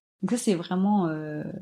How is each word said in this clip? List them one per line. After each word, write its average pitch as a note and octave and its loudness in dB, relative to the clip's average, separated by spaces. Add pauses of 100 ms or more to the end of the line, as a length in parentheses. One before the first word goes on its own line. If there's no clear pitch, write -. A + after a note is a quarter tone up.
(220)
Donc F#3 -2
ça, A#3+ 2
c'est G#3+ 2
vraiment, F#3 2
euh, D#3 -4 (200)